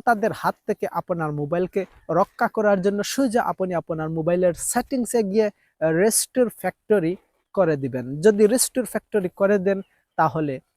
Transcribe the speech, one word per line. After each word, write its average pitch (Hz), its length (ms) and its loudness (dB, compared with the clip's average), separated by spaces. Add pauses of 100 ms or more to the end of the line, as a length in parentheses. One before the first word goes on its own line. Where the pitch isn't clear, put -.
তাদের 214 240 0
হাত - 240 -4 (120)
থেকে 208 240 -4
আপনার 170 400 -4
মোবাইলকে 170 500 -4 (280)
রক্ষা 185 380 0
করার 202 340 2
জন্য 202 220 -2
সোজা 240 380 0 (100)
আপনি 180 300 -4
আপনার 160 280 -6
মোবাইলের 170 440 0
সেটিংসে 240 680 -2
গিয়ে 208 240 2 (340)
রেস্টোর 196 680 2
ফ্যাক্টরি 185 640 -2 (420)
করে 165 220 4
দিবেন। 127 280 -6 (160)
যদি 208 260 6
রেস্টোর 247 380 0
ফ্যাক্টরি 196 440 -4
করে 202 360 2
দেন, 196 140 2 (380)
তাহলে 156 360 0 (240)